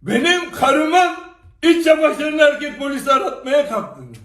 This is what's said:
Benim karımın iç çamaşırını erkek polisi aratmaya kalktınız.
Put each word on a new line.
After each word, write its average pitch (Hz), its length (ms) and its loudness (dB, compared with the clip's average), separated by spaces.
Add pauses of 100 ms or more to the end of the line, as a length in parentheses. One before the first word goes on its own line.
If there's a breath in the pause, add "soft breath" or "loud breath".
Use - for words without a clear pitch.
Benim 294 480 -2
karımın 311 640 0 (460)
iç 330 220 4
çamaşırını 302 580 2
erkek 294 360 0
polisi 277 340 -4
aratmaya 269 560 -2
kalktınız. 135 560 -10